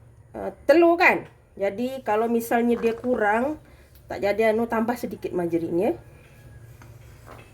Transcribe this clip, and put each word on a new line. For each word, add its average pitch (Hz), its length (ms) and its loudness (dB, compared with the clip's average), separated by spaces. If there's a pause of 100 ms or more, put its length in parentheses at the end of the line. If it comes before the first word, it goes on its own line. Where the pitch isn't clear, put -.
(380)
uh, 196 120 -6 (120)
telur 339 320 6
kan. 254 320 2 (320)
Jadi 233 480 -4
kalau 220 240 0
misalnya 233 480 0
dia 226 160 0
kurang, 240 640 0 (480)
tak - 160 -8
jadi 208 320 2
anu, 233 160 -2
tambah 226 240 -2
sedikit - 400 -10
margarin 170 400 -2
ya. 214 180 0 (1600)